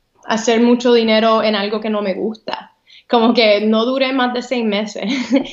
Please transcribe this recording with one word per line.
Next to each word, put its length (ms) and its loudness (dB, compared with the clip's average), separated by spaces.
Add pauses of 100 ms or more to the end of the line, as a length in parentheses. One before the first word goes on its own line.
(260)
hacer 360 0
mucho 320 4
dinero 500 4
en 120 0
algo 260 -2
que 80 -6
no 120 -2
me 120 -2
gusta. 580 -8 (380)
Como 240 2
que 280 2
no 240 2
duré 280 -2
más 200 0
de 80 -4
seis 220 -4
meses. 400 -4
<laughs> 300 -4 (200)